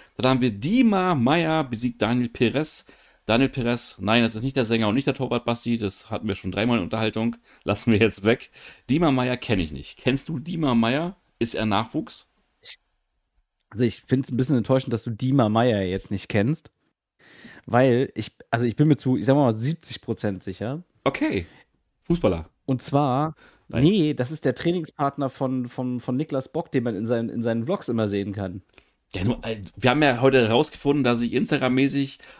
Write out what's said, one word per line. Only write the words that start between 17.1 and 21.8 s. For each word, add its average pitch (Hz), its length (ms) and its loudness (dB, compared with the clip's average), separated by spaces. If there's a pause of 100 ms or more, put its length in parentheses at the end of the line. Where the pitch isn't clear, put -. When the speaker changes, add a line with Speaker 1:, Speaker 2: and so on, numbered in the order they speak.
Speaker 2:
Weil 123 480 4
ich, - 180 -8 (180)
also 117 140 0
ich 117 120 -2
bin 151 120 4
mir 147 80 6
zu, 127 220 0
ich 107 80 -2
sag 131 80 6
mal, 135 200 4
siebzig 127 460 -6
Prozent 104 420 -6
sicher. 120 400 -8 (220)
Speaker 1:
Okay. 139 400 -2 (560)